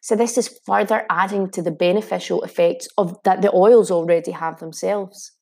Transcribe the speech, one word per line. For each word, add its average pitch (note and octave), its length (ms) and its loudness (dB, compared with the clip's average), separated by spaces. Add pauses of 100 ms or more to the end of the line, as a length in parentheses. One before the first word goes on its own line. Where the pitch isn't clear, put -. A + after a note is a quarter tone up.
So - 140 -2
this A#3 220 0
is - 280 -4
further G#3 440 -2
adding F#3+ 420 -2
to F#3+ 100 -8
the E3+ 100 -4
beneficial F3+ 720 -2
effects E3+ 440 -2 (100)
of, F#3+ 260 -2
that F#3 180 2
the G3 120 2
oils G3 380 6
already E3+ 400 0
have E3 280 -8
themselves. F#3+ 840 -8